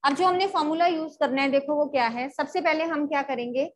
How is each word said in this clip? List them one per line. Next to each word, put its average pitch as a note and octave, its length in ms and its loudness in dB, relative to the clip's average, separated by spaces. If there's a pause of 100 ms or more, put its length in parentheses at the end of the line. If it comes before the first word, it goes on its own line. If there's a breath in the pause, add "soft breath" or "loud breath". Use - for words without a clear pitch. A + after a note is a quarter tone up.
अब C#4+ 120 2
जो F4+ 100 2
हमने F#4 220 2
formula E4 400 0
use D#4+ 320 -2
करना C4+ 220 2
है, C#4 100 2
देखो C#4 240 0
वो D4 100 2
क्या C4+ 220 0
है। A#3+ 220 -4
सबसे D#4 320 -4
पहले D#4+ 220 2
हम D4+ 240 -2
क्या C#4+ 140 0
करेंगे, C4 540 -4